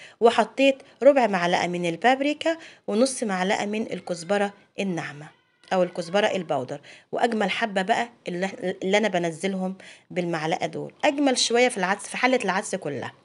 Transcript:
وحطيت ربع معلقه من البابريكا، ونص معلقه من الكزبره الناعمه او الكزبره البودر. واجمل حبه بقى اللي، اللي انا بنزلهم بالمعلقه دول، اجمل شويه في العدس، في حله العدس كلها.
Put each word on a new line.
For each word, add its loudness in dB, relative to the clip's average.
وحطيت 4
ربع 8
معلقه 2
من -2
البابريكا، 0
ونص 0
معلقه 0
من -4
الكزبره -2
الناعمه -6
او 4
الكزبره -2
البودر. -4
واجمل 0
حبه -2
بقى -2
اللي، -6
اللي 2
انا 4
بنزلهم -2
بالمعلقه -2
دول، -8
اجمل 2
شويه 4
في -4
العدس، -2
في -10
حله 2
العدس -2
كلها. -6